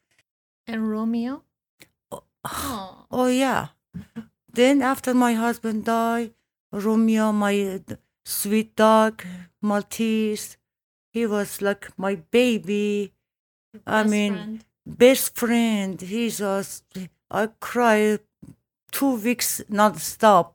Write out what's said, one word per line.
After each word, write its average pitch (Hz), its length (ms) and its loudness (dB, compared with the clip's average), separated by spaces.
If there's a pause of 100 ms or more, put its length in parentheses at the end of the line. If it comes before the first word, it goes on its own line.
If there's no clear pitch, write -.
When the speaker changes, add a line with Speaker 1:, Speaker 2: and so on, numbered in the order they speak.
(680)
Speaker 1:
And 220 220 -4
Romeo? 233 540 -4 (680)
Speaker 2:
Oh, - 120 -14 (200)
Speaker 1:
Aw. 208 680 -10
Speaker 2:
oh, 254 160 0
yeah. 254 400 0 (840)
Then 262 300 4
after 254 320 -2
my 247 200 4
husband 226 500 -2
died, 226 500 -2 (380)
Romeo, 220 600 2
my, 202 560 0
uh, 110 60 -12 (280)
sweet 220 520 -2
dog, 220 480 4 (380)
Maltese, 214 920 -2 (560)
he 233 140 -2
was 202 360 -4
like 202 380 -4
my 196 160 -2
baby. 208 960 0 (600)
Speaker 1:
Your 220 120 -20
Speaker 2:
I 220 180 0
Speaker 1:
best 214 80 0
Speaker 2:
mean, 208 220 0
Speaker 1:
friend. 214 320 -10 (200)
Speaker 2:
best - 500 4
friend. 220 640 0
He's 208 360 -4
just, 196 460 -6 (460)
I 220 200 -2 (100)
cried 214 600 2 (720)
two 269 240 0
weeks 233 520 -2
nonstop 208 840 2